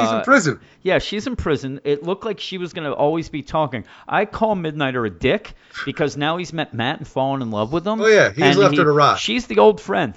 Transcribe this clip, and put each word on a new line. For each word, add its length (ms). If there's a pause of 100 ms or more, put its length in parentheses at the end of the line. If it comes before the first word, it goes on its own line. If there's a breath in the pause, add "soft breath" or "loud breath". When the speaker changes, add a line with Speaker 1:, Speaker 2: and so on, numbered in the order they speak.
(100)
Speaker 1:
Uh, 60
Speaker 2:
in 80
prison. 360 (220 soft breath)
Speaker 1:
Yeah, 160
she's 300
in 80
prison. 480
It 180
looked 220
like 160
she 180
was 140
gonna 200
always 360
be 140
talking. 420 (240 loud breath)
I 160
call 320
Midnighter 500
a 40
dick 440 (300 soft breath)
because 320
now 220
he's 140
met 220
Matt 240
and 80
fallen 340
in 120
love 200
with 140
him. 140
Speaker 2:
Oh, 80
yeah, 240
he's 100
Speaker 1:
And 160
Speaker 2:
left 140
Speaker 1:
he, 60
Speaker 2:
her 60
to 60
rot. 300
Speaker 1:
she's 260
the 140
old 200
friend. 360